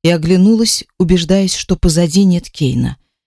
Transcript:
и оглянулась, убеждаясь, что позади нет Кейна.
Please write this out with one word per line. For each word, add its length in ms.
и 80
оглянулась, 760
убеждаясь, 580
что 200
позади 480
нет 260
Кейна. 480